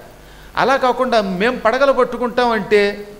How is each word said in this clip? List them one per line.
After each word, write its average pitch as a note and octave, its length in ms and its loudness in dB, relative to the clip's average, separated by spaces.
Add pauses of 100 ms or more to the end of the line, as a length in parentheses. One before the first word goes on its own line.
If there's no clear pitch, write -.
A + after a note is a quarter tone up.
(580)
అలా B3 200 2
కాకుండా B3 440 2
మేం G3 440 -2
పడగలు C4 260 2
పట్టుకుంటామంటే A#3 1160 0 (120)